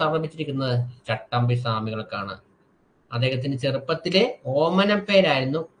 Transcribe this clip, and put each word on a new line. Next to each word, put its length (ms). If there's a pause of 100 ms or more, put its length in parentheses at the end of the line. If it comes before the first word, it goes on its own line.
സമർപ്പിച്ചിരിക്കുന്നത്? 760 (320)
ചട്ടമ്പി 560
സ്വാമികൾക്കാണ്. 720 (800)
അദ്ദേഹത്തിന്റെ 500
ചെറുപ്പത്തിലെ 600 (360)
ഓമനപ്പേരായിരുന്നു 1000 (200)